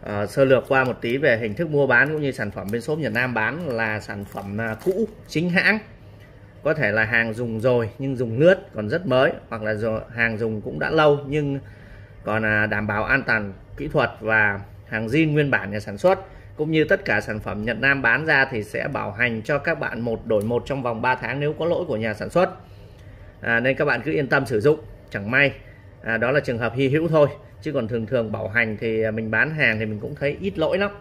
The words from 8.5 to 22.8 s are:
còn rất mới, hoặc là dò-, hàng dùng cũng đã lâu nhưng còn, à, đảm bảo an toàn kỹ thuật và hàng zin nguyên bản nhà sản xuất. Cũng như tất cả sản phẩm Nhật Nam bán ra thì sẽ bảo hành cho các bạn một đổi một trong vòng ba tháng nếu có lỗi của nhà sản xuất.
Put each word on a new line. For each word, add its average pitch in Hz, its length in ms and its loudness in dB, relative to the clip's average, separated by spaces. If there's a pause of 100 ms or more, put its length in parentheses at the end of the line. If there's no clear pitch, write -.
còn 104 140 -4
rất 170 160 -2
mới, 131 260 4 (180)
hoặc 113 140 -8
là 107 100 0
dò-, 110 280 -2 (140)
hàng 113 220 0
dùng 110 240 -2
cũng 131 180 -8
đã 135 100 -2
lâu 147 380 6
nhưng 139 320 -2 (640)
còn, 110 220 0
à, 107 200 2
đảm 104 220 -2
bảo 104 160 -2
an 127 200 0
toàn 107 300 -2 (240)
kỹ 143 100 -6
thuật 143 320 2
và 107 400 2 (300)
hàng 113 180 -4
zin 156 240 2
nguyên 147 200 2
bản 98 200 -2
nhà 107 80 -4
sản 101 180 -10
xuất. 190 220 4 (360)
Cũng 156 160 -2
như 156 120 4
tất 190 220 2
cả 104 160 0
sản 107 180 -6
phẩm 104 260 -6
Nhật 113 140 -2
Nam 139 220 2
bán 123 240 2
ra 143 200 4
thì 113 180 -4
sẽ - 240 -6
bảo 107 240 -4
hành 113 300 -2
cho 143 160 -2
các 151 220 -2
bạn 120 220 -6
một 113 240 -4
đổi 107 180 2
một 120 220 -2
trong 135 180 -4
vòng 117 180 -4
ba 127 140 2
tháng 123 240 -6
nếu 147 140 -2
có 160 120 -4
lỗi 170 220 0
của 123 100 -2
nhà 110 160 -2
sản 104 160 -6
xuất. 180 200 2 (920)